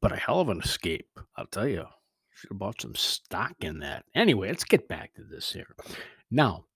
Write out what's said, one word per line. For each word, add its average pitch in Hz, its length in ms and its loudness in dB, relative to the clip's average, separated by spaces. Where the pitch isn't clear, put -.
But 101 120 2
a - 40 -4
hell 123 240 2
of 175 80 4
an 90 120 0
escape, - 580 -4
I'll - 100 -8
tell 107 220 -4
you. 90 160 -2
Should - 160 -20
have 98 80 -8
bought 98 220 -6
some - 160 -8
stock - 640 -2
in 78 180 -4
that. 73 260 -6
Anyway, 135 340 6
let's - 160 -4
get - 240 4
back - 260 -8
to - 80 -18
this - 300 -8
here. 87 220 -12
Now 120 460 4